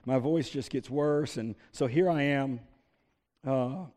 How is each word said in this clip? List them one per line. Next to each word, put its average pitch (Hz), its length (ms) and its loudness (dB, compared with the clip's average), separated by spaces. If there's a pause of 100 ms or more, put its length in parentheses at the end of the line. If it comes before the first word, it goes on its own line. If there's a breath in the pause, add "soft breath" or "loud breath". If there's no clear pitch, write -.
my 127 140 2
voice 151 300 0
just 135 200 -6
gets - 200 -4
worse. 147 480 0
And 113 180 -6 (160 soft breath)
so 143 160 0
here 165 220 4
I 156 140 2
am. 139 360 0 (880)
Uh, 135 380 -2 (120)